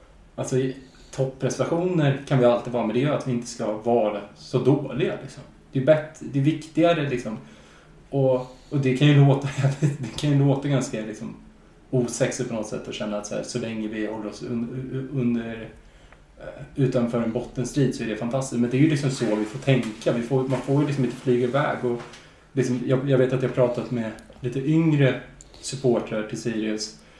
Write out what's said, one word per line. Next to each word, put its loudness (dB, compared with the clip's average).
Alltså, -2
i, -2
topprestationer 0
kan 2
vi 6
alltid 2
vara, 0
men -2
det 2
är 2
ju 2
att -4
vi -2
inte -4
ska -6
vara 0
så -4
dåliga, 2
liksom. -16
Det -2
är -2
bättre, 2
det 0
är 2
viktigare, 2
liksom. -4
Och, 4
och 0
det 2
kan 6
ju 8
låta, 4
<laughs> 2
det -2
kan 0
ju 4
låta 4
ganska, -2
liksom, -10
osexigt -2
på -6
något -4
sätt -10
att -10
känna -6
att -8
så -8
här, -6
så -6
länge -6
vi -4
håller -6
oss -14
un-, -4
u-, -6
under, -2
eh, -14
utanför 0
en -2
bottenstrid -2
så -6
är -4
det -4
fantastiskt. -2
Men 2
det 0
är 6
ju 8
liksom 0
så -2
vi 0
får -10
tänka. 0
Vi 0
får, 0
man 0
får 2
ju 2
liksom 0
inte -4
flyga 2
iväg. -2
Och -2
liksom, 0
jag, 0
jag 4
vet 4
att 0
jag -2
pratat 0
med -4
lite -4
yngre 4
supportrar 0
till -10
Sirius. -4